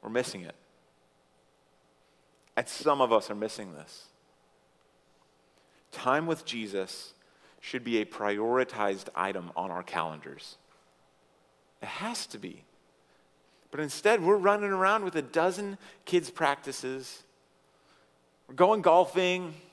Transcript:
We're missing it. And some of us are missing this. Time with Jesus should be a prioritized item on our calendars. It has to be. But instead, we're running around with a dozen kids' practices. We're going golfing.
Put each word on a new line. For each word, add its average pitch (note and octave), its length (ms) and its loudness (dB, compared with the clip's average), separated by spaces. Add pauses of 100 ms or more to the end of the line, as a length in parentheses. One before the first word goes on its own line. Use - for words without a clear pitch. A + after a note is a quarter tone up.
We're A2+ 80 -12
missing A2+ 320 -4
it. E2 140 -16 (2000)
And B2 120 -2
some C#3+ 340 2
of A#2 120 6
us G#2+ 160 4
are G#2+ 60 -4
missing G#2 380 -8
this. - 320 -20 (1900)
Time C#3+ 340 0
with E3 180 -4
Jesus G2+ 720 -8 (460)
should B2 240 -8
be A2+ 180 0
a G#2 40 -2
prioritized G#2+ 1080 -2
item F#2 400 -4
on F#2 140 -4
our F2 140 -6
calendars. - 760 -8 (1300)
It G#2+ 40 -12
has A3 400 -8
to A2 120 -14
be. F2 240 -14 (1040)
But C#3 100 -8
instead, F3+ 440 2
we're G3+ 140 6
running G3+ 340 2
around G3 320 2
with F3+ 120 -6
a D#3 60 0
dozen F#3 560 -2 (280)
kids' F3 260 0
practices. C3+ 880 -4 (1300)
We're C3 80 -18
going F#3+ 260 6
golfing. F3+ 720 6 (200)